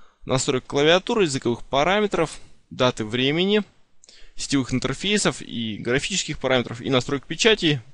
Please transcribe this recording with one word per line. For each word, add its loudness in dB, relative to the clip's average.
настройка 0
клавиатуры, 2
языковых 0
параметров, 0
даты 0
времени, 2
сетевых 0
интерфейсов 0
и -8
графических -4
параметров, 0
и -4
настройка 0
печати 2